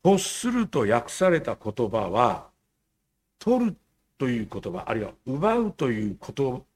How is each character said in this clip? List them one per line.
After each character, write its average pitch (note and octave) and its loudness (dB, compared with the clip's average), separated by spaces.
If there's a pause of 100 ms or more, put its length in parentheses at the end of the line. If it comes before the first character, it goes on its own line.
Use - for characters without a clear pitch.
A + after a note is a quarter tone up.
欲 F#3+ 6
す - -6
る A#3 0
と A#2+ 0
訳 A#2+ 2
さ F#3 2
れ E3 4
た A2 -4
言 A2 -2
葉 G2+ -2
は、 A2 2 (880)
取 A#3+ 2
る F3+ -2 (420)
と C3+ -2
い A#2 -2
う G#2 -8
言 G2 -8
葉、 F#2 -8
あ A2+ -4
る A2 -4
い - -4
は F#2+ -8 (160)
奪 F3+ 0
う G#3+ -2
と C3 -2
い G#2+ -2
う - -10
こ - -14
と C3 -4 (100)